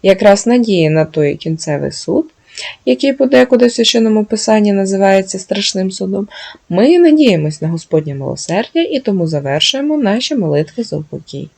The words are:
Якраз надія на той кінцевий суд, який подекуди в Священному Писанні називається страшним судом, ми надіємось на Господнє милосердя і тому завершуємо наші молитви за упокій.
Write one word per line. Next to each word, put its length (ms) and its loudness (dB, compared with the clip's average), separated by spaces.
Якраз 440 4
надія 440 2
на 140 2
той 320 -2
кінцевий 560 -6
суд, 380 -8
який 280 0
подекуди 540 2
в 60 2
Священному 520 0
Писанні 480 0
називається 680 0
страшним 520 -4
судом, 380 -6
ми 300 4
надіємось 640 4
на 60 -2
Господнє 460 -2
милосердя 680 -4
і 200 -2
тому 260 -2
завершуємо 720 -2
наші 360 -2
молитви 500 -2
за 120 -8
упокій. 600 -12